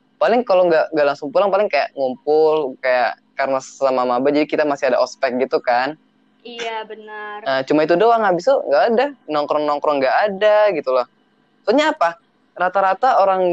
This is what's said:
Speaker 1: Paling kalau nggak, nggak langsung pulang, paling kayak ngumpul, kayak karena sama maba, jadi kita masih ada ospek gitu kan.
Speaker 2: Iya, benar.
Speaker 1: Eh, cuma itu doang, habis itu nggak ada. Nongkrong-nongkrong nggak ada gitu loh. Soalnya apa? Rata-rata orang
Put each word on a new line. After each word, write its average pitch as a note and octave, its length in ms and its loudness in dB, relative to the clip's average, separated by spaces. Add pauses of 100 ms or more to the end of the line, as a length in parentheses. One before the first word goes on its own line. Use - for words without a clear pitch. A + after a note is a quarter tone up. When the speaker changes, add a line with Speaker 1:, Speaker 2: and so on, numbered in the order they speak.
(160)
Speaker 1:
Paling G#3+ 260 2
kalau F3+ 240 2
nggak, D#3+ 240 2
nggak D3+ 160 0
langsung C#3 240 -4
pulang, F#3+ 220 2
paling G3 180 0
kayak C#3 240 -2
ngumpul, D3 880 0
kayak B2 400 0 (160)
karena C3+ 240 -2
sama C3 480 -2
maba, B2+ 240 0
jadi D3 160 0
kita D3+ 180 -2
masih C#3 240 -2
ada B2 140 2
ospek B2 340 -4
gitu C3+ 220 -2
kan. B2+ 400 -2 (420)
Speaker 2:
Iya, A3+ 460 -10
benar. G#3+ 560 -14
Speaker 1:
Eh, C3+ 240 -2
cuma D3+ 160 2
itu E3 100 0
doang, A3 300 4
habis F3+ 240 0
itu C4+ 100 4
nggak D3 320 0
ada. B3 160 2 (220)
Nongkrong-nongkrong D3 720 -2
nggak B2+ 260 0
ada G#3 300 0 (160)
gitu D3 180 -6
loh. B2+ 160 0 (560)
Soalnya D4 320 2
apa? E3+ 220 -2 (400)
Rata-rata F#3+ 640 0
orang F#3+ 220 2 (120)